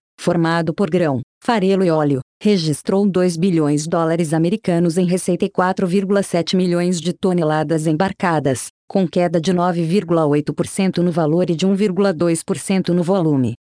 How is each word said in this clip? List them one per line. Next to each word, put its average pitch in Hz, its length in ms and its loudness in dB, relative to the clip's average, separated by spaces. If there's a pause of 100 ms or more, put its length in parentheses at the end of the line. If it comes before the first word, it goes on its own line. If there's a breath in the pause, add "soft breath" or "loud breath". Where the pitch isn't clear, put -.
(180)
formado 165 540 0
por 190 160 -2
grão, 156 320 0 (240)
farelo 190 400 2
e 175 60 2
óleo, 147 300 2 (220)
registrou 190 640 0
dois 180 300 0
bilhões 156 500 0
dólares 165 460 0
americanos 170 640 0
em 185 80 2
receita 180 400 0
e 190 60 -2
quatro 185 360 0
vírgula 196 360 0
sete 170 340 -2
milhões 175 420 0
de 170 140 -4
toneladas 156 760 0
embarcadas, 156 840 -2 (200)
com 190 180 0
queda 175 320 0
de 170 140 0
nove 175 300 0
vírgula 165 420 0
oito 147 300 0
por 160 120 -4
cento 185 360 -2
no 175 100 0
valor 160 380 0
e 170 40 -2
de 170 120 -2
um 196 80 2
vírgula 196 400 0
dois 165 280 0
por 170 140 -4
cento 180 380 -2
no 180 80 2
volume. 156 500 0 (180)